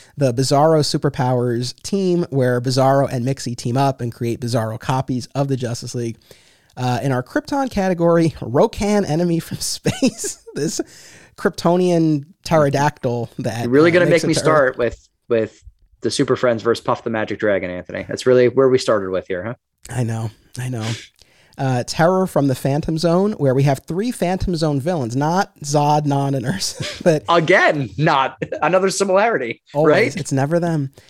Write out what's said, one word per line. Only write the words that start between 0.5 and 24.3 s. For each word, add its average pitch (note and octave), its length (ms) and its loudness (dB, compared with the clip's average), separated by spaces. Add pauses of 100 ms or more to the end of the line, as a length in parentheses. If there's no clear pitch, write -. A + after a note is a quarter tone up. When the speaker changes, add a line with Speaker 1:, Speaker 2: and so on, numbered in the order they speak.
Speaker 1:
Superpowers B2 1000 -2
team, F3+ 480 0
where B2+ 300 2
Bizarro C3 500 2
and B2 140 -4
Mixie B2+ 320 -4
team A#2+ 200 -4
up C3+ 240 0
and A#2+ 120 -6
create A#2 280 -4
Bizarro A2+ 380 -4
copies C3 500 -4
of C#3 200 -4
the C3+ 80 0
Justice A#2+ 380 -8
League. A#2 240 -6 (580)
Uh, B2 260 -2
in C#3 80 -2
our B2+ 120 0
Krypton - 480 -4
category, E3+ 600 2 (100)
Rokan, G3+ 680 0
enemy E3 320 0
from - 160 -12
<laughs> - 40 -10
space. - 840 -4 (100)
This E3 260 -4 (560)
Kryptonian E3+ 880 0 (200)
pterodactyl C#3 920 0
that, A#2 240 -6
Speaker 2:
You're A#2+ 80 -2
really D#3 200 6
Speaker 1:
uh, E3 40 0
Speaker 2:
gonna F3 120 4
Speaker 1:
makes E3+ 180 4
Speaker 2:
make D#3+ 40 0
me D#3+ 40 2
Speaker 1:
it - 20 2
to - 60 0
Earth. - 40 -6
Speaker 2:
start C#3 340 2
with, A#2 300 -4 (200)
with A2+ 340 -2 (400)
the A2+ 80 0
Super B2+ 260 0
Friends A#2 260 0
versus A2+ 220 0
Puff B2 200 -2
the A#2 60 -4
Magic G#2+ 280 -6
Dragon, F#2+ 320 -2
Anthony. F#2+ 380 -10
That's - 180 -4
really B2 220 6
where C3 200 2
we B2+ 100 4
started G2+ 320 0
with F2+ 160 -4
here, F2+ 180 -6
huh? A#2 100 -8 (340)
Speaker 1:
I B2 160 -4
know, A2+ 260 -4 (280)
I B2+ 100 -8
know. A2+ 200 -6 (720)
Uh, C3 280 -2
Terror F#3 400 2
from C#3+ 220 0
the B2+ 60 2
Phantom D3+ 420 -2
Zone, F3 360 2
where C#3 220 0
we C3+ 100 2
have C#3+ 160 2
three G3+ 320 -6
Phantom F#3 440 -2